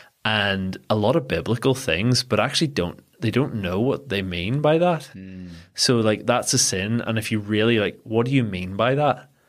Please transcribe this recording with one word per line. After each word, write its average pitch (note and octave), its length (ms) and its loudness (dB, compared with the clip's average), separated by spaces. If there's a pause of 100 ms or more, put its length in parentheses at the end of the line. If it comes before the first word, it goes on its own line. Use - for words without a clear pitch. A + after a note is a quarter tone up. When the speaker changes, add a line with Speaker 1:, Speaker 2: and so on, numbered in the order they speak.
(260)
Speaker 1:
and G2 520 0 (120)
a G#2+ 60 2
lot G#2+ 200 4
of C#3+ 120 -2
biblical A2+ 480 0
things, A#2 480 0
but G#2 160 0
actually C#3 280 0
don't, F2+ 320 -4 (200)
they A2+ 120 -2
don't B2+ 240 0
know F#2 240 -2
what B2+ 300 -2
they G2+ 120 -2
mean F#2 400 -4
by D3+ 160 4
that. E3+ 280 0
Speaker 2:
Hmm. F#2+ 420 -16 (280)
Speaker 1:
So, B2 240 2
like, G#2+ 260 2
that's A#2+ 280 2
a B2+ 40 2
sin. G#2+ 440 0
And A2 160 -2
if A2 140 -4
you G#2+ 80 0
really, G#2+ 400 2
like, G2+ 240 -2
"What A2+ 220 0
do C3+ 80 -2
you C3 100 4
mean F#2+ 320 -6
by A#2+ 200 2
that?" C#3+ 340 0 (200)